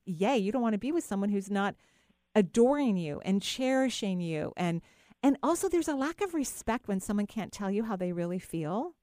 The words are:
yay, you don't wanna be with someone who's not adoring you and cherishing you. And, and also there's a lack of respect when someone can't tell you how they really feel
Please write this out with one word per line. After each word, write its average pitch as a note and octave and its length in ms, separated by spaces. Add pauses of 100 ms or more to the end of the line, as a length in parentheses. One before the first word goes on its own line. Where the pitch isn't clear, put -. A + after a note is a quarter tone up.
yay, G3 320
you G3 140
don't B3 100
wanna A3 160
be A#3+ 140
with E4+ 120
someone G3+ 260
who's G3 200
not G3+ 260 (580)
adoring A#3 640
you D#3 260
and G3 180
cherishing B3+ 800
you. E3 380
And, E3+ 240 (420)
and C4+ 180
also E4+ 280
there's E4 180
a D4+ 80
lack C4+ 260
of F#4+ 120
respect B3 540
when G3 120
someone G#3 280
can't - 240
tell G3 200
you G#3 140
how A3 100
they F3+ 160
really F3 280
feel F3+ 640